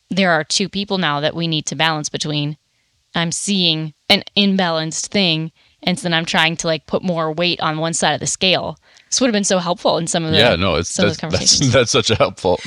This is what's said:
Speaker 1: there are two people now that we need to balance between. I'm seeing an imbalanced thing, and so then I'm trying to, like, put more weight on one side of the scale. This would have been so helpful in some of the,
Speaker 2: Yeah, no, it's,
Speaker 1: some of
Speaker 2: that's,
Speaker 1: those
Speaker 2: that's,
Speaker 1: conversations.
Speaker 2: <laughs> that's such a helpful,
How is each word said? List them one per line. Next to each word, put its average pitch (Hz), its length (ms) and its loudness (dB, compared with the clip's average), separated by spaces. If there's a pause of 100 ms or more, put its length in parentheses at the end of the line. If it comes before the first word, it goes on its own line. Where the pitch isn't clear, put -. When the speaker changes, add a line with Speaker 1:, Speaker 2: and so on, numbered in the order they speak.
Speaker 1:
there 185 220 2
are 156 120 2
two - 240 -2
people 196 300 -4
now 151 220 0
that 151 160 -2
we 170 120 -2
need 156 200 -2
to - 80 -6
balance 156 340 -2
between. 147 480 -4 (560)
I'm 170 180 -2
seeing 165 600 0 (160)
an 202 140 2 (120)
imbalanced 180 760 0
thing, 160 420 0 (320)
and 180 160 0
so - 40 -8
then 170 120 0
I'm 165 100 0
trying 165 320 0
to, 175 100 -6
like, 160 200 -2
put - 160 -2
more 165 280 -2
weight 170 300 -2
on 156 160 -2
one 165 160 -2
side 160 200 0
of 135 60 -4
the - 80 -6
scale. 170 520 0 (300)
This - 120 -2
would 262 60 4
have 226 60 2
been 202 100 0
so 190 160 2
helpful 175 400 0
in 165 80 -4
some 170 180 -2
of 160 60 -2
the, 101 80 4
Speaker 2:
Yeah, 110 160 4
no, 87 200 0
it's, 87 140 -2
Speaker 1:
some 95 160 0
of 85 60 2
Speaker 2:
that's, - 100 -8
Speaker 1:
those 165 80 -6
Speaker 2:
that's, 90 80 0
Speaker 1:
conversations. - 360 2
Speaker 2:
<laughs> 139 40 6
that's 123 140 4
such 117 180 2
a 107 60 4
helpful, 92 520 0